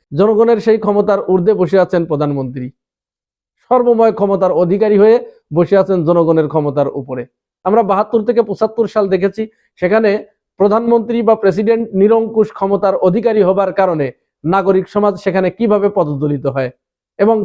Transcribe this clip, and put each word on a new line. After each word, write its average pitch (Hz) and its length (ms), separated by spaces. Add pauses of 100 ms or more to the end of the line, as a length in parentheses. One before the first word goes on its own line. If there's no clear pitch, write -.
(140)
জনগণের 220 480
সেই 220 180
ক্ষমতার 202 480
ঊর্ধ্বে 185 260
বসে 180 260
আছেন 180 260
প্রধানমন্ত্রী, 139 640 (1040)
সর্বময় 233 420
ক্ষমতার 190 400
অধিকারী 196 440
হয়ে 220 200 (360)
বসে 170 240
আছেন 190 280
জনগণের 160 420
ক্ষমতার 147 480
উপরে। 127 280 (420)
আমরা 214 180
বাহাত্তর 208 440
থেকে 233 160
পঁচাত্তর 220 440
সাল 214 200
দেখেছি, 190 360 (360)
সেখানে 208 320 (480)
প্রধানমন্ত্রী 226 600
বা 220 140
প্রেসিডেন্ট 220 580
নিরঙ্কুশ 214 580
ক্ষমতার 196 440 (120)
অধিকারী 214 360
হবার 190 300
কারণে 170 340 (360)
নাগরিক 185 440
সমাজ 208 340
সেখানে 185 300
কিভাবে 202 380
পদদলিত 147 580
হয় 131 220 (500)
এবং 214 260